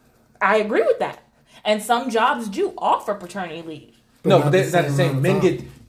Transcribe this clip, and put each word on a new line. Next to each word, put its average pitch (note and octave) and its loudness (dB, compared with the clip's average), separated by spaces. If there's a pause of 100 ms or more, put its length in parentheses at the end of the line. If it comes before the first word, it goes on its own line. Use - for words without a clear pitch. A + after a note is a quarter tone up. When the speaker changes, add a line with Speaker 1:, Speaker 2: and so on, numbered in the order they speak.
(400)
Speaker 1:
I G3+ 4
agree A3 0
with C#5+ 0
that. D3+ -6 (420)
And G#3 0
some A#3+ -2
jobs A#3 0
do F4 -4
offer - -2
paternity F3 -10
leave. D#3+ -16 (280)
Speaker 2:
But F3 0
Speaker 3:
No, F#3+ 8
Speaker 2:
not D3 2
Speaker 3:
but D3 2
Speaker 2:
the F#3 4
Speaker 3:
that's F3 0
not F3 4
the C#3 -2
Speaker 2:
same C#3 -2
Speaker 3:
same. C3+ 2
Speaker 2:
amount C3+ -2
of C3 0
Speaker 3:
Men F#3+ 2
Speaker 2:
time. F3+ 4
Speaker 3:
get, - -16 (200)